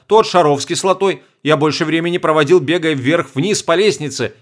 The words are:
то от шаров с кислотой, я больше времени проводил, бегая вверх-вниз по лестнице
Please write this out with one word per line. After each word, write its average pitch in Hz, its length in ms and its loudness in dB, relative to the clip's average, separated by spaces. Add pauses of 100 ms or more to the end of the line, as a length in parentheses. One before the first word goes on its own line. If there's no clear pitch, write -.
то 214 120 4
от 220 60 2
шаров 151 360 2
с - 40 -8
кислотой, 185 560 -2 (220)
я 151 120 2
больше 151 300 -2
времени 165 320 -2
проводил, 160 420 2
бегая 156 340 -2
вверх-вниз 165 720 -2
по 170 120 0
лестнице 151 680 -2